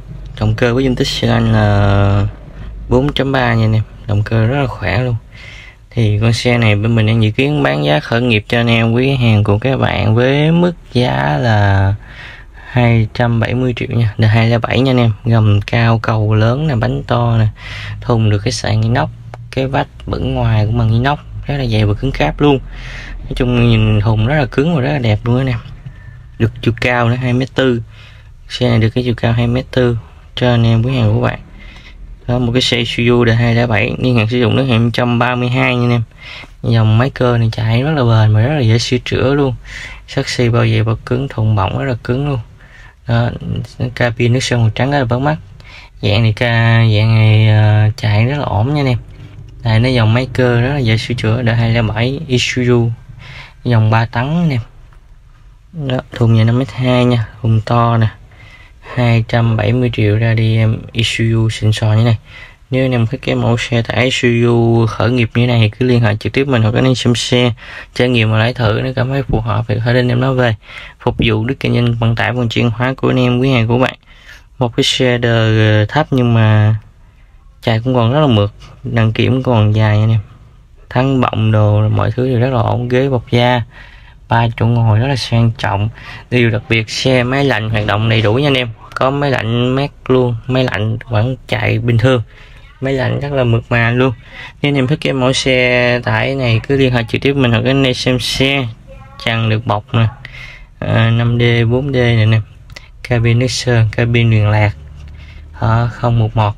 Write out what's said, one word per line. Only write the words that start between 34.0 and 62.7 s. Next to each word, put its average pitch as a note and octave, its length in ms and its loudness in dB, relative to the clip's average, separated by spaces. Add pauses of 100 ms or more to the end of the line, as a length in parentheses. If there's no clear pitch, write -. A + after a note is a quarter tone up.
hạn G#2+ 100 2
sử B2 100 -2
dụng A2 200 2
đến C3+ 120 0
hai A2+ 100 2 (140)
trăm A#2+ 260 0
ba B2 160 0
mươi B2 140 -2
hai B2+ 260 0
nha B2 100 0
anh A#2+ 60 2
em. A#2+ 100 0 (600)
Dòng A2+ 340 2
máy B2+ 120 2
cơ B2 280 0
này A2+ 140 2
chạy A2+ 320 0
rất D3+ 80 -2
là D3 120 0
bền A2 300 4
và G#2+ 80 4
rất C3+ 120 0
là D#3 60 0
dễ A2+ 180 2
sửa B2 200 -2
chữa B2 360 -2
luôn. C#3 220 0 (520)
Sắt - 200 -4
xi A#2+ 220 0
bao A#2 180 2
dày A2 160 0
bao A2+ 120 -2 (100)
cứng, B2+ 220 -2
thùng A2 280 0
bọng F#2+ 220 -2
rất C3+ 80 -4
là B2+ 180 -2
cứng C3+ 260 -2
luôn. C3 100 -4 (680)
Đó, A#2 220 0 (640)
cabin A#2+ 380 0
nước B2+ 100 0
sơn A#2+ 180 0
màu A2+ 80 4
trắng B2 220 -2
rất C#3+ 80 0
là C3+ 60 0
bắt A#2+ 140 -2
mắt. D3+ 180 -2 (640)
Dạng G#2+ 220 2
này A2 120 2
ca-, A2+ 500 2 (100)
dạng A2 200 2
này, A2 340 4
ờ, G#2+ 480 4
chạy G#2+ 280 0
rất C#3 120 -2
là C#3+ 80 -4
ổn A#2 280 -2
nha D3 80 0
anh C#3 60 0
em. B2 100 0 (640)
Đây, A2 160 2
nó B2+ 100 2
dòng A2+ 240 2
máy B2+ 200 0
cơ A#2+ 280 2
rất B2+ 120 0
là D3 60 -2
dễ A2+ 180 2
sửa A#2+ 160 -6
chữa, A2+ 280 -2
đời A2+ 140 0
hai A2+ 180 2
lẻ A#2 80 2
bảy A2+ 460 -2
Isuzu. B2 640 0 (720)
Dòng A2+ 260 2
ba A2+ 160 2
tấn D3+ 440 -2
nè. C3 80 0 (1160)
Đó, C3+ 240 -4 (180)
thùng A2+ 180 4
nhà A2 100 4
năm A#2 160 2
mét C3 120 -4
hai B2+ 340 2
nha, A#2+ 220 0 (140)
thùng A2+ 200 2
to A#2 360 2
nè. A2+ 100 2 (880)
Hai A#2 320 2
trăm A2+ 300 0
bảy G#2+ 160 0
mươi B2 200 0
triệu G#2+ 240 2
ra A2+ 160 0
đi A2 240 2
em, A2 200 0 (160)
Isuzu A2+ 560 0
xịn A2 220 0
sò G#2+ 220 0
như A2 100 4
này. A#2 140 2 (520)
Nếu C3 160 0